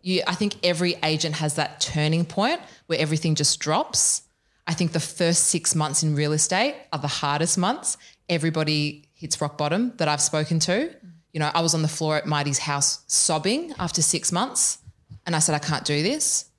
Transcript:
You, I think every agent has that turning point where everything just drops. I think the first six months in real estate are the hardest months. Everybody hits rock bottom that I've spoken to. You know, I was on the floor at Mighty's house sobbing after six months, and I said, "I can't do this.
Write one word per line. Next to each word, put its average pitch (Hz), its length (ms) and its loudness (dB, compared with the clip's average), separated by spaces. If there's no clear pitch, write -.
You, 185 200 0
I 185 80 0
think 202 280 -2
every 175 400 2
agent 156 340 0
has 151 180 -2
that - 260 -4
turning 156 460 0
point 277 340 0
where 165 100 0
everything 156 360 2
just 147 240 0
drops. - 640 0
I 170 80 -2
think 165 180 0
the 160 80 0
first - 440 2
six - 300 0
months 151 280 0
in 151 120 2
real 147 180 2
estate 196 420 2
are 156 60 -4
the 143 100 -4
hardest 151 480 0
months. 196 400 0
Everybody 156 840 0
hits - 260 -6
rock 147 160 -4
bottom 185 400 0
that 160 100 0
I've 147 140 0
spoken 156 400 0
to. 226 300 0
You 160 80 -6
know, 151 140 0
I 170 80 2
was 165 120 2
on 160 60 2
the 156 80 2
floor 156 300 -2
at - 80 -4
Mighty's 143 320 0
house - 480 -2
sobbing 240 720 0
after 175 240 0
six - 280 0
months, - 480 0
and 170 80 -2
I 156 40 2
said, 151 160 2
"I 147 40 0
can't 151 260 -4
do 147 180 0
this. 277 420 0